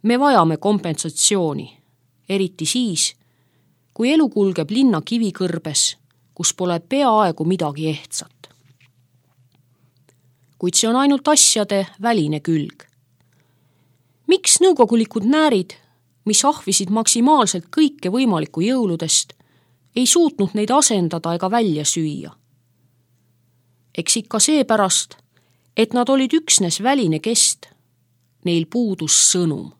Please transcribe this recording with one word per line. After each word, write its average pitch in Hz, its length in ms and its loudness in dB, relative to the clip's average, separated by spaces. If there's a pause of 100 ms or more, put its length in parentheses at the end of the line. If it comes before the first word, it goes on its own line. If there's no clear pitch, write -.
Me 233 180 2
vajame 185 380 4
kompensatsiooni, 165 1200 -2 (520)
eriti 190 360 -4
siis, 220 500 -2 (800)
kui 247 200 0
elu 311 160 4
kulgeb 190 420 -2
linna 226 320 2
kivikõrbes, 180 920 -4 (360)
kus - 220 -4
pole 180 240 -2
peaaegu 214 680 0
midagi 156 440 -2
ehtsat. - 580 -12 (2000)
Kuid 180 240 -2
see 226 80 0
on 226 80 2
ainult 277 320 2
asjade 208 540 2 (200)
väline 160 380 0
külg. 151 460 -4 (1500)
Miks - 320 2
nõukogulikud 233 640 2
näärid, 269 480 0 (480)
mis 208 240 0
ahvisid 190 480 -2
maksimaalselt 233 720 2
kõike - 400 0
võimalikku 185 560 -2
jõuludest, 190 680 -2 (600)
ei 247 120 0
suutnud 294 480 2
neid 214 160 -2
asendada 175 640 0
ega 185 160 -4
välja 196 320 0
süüa? 147 480 -6 (1700)
Eks 165 260 -2
ikka - 160 -6
seepärast, 220 800 0 (580)
et 226 160 0
nad 247 160 0
olid 269 320 0
üksnes 185 400 0
väline 214 400 0
kest, - 480 -2 (760)
neil 170 260 0
puudus 196 480 -2 (140)
sõnum. 165 460 -4